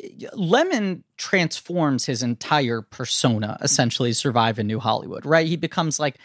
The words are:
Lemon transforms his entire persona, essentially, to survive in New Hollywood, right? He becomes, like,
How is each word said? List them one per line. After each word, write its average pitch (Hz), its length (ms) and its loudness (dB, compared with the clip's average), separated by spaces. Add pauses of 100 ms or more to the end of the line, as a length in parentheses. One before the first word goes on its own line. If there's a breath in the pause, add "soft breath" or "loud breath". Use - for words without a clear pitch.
(320)
Lemon 214 720 0 (120)
transforms 160 880 0
his 127 180 -2
entire 120 580 0
persona, 110 800 0
essentially, 120 480 2
to 113 40 0
survive 113 440 2
in 107 80 -2
New 107 140 -2
Hollywood, - 440 -4
right? 160 220 4
He 165 100 -2
becomes, 160 440 -2
like, 147 240 -2